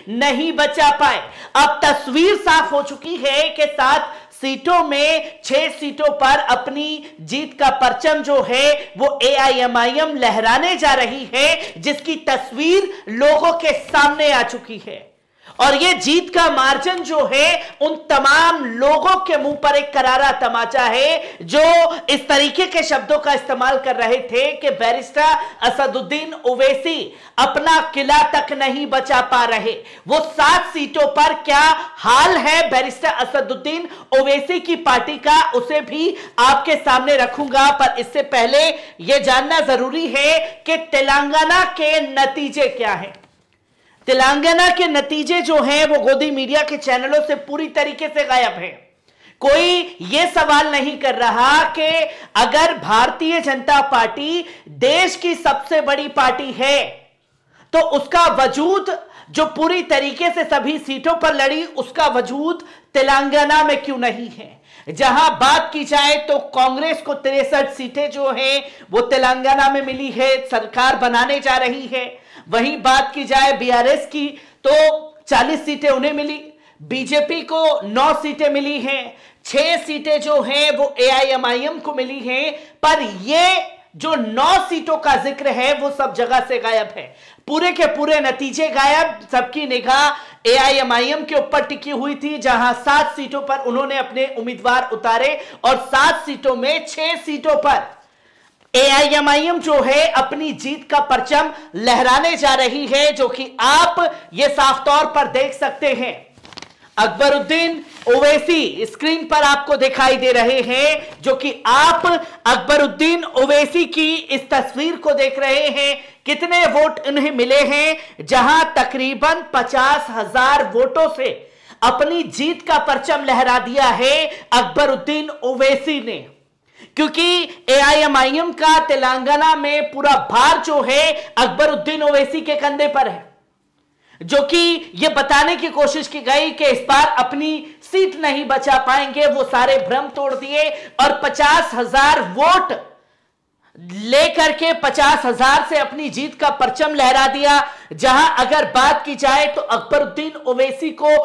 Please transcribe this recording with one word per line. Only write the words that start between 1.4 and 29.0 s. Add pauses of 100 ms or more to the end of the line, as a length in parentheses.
अब
तस्वीर
साफ
हो
चुकी
है
कि
सात (200)
सीटों
में
छह
सीटों
पर (100)
अपनी (340)
जीत
का (100)
परचम
जो
है
वो
एआईएमआईएम
लहराने
जा
रही
है,
जिसकी (100)
तस्वीर (160)
लोगों
के
सामने
आ
चुकी
है। (560)
और
ये
जीत
का
मार्जिन
जो
है
उन (140)
तमाम (100)
लोगों (100)
के
मुंह
पर
एक
करारा
तमाचा
है
जो (480)
इस
तरीके
के
शब्दों
का
इस्तेमाल
कर
रहे
थे
कि
बैरिस्टर (280)
असदुद्दीन (120)
ओवैसी (400)
अपना (140)
किला (100)
तक
नहीं
बचा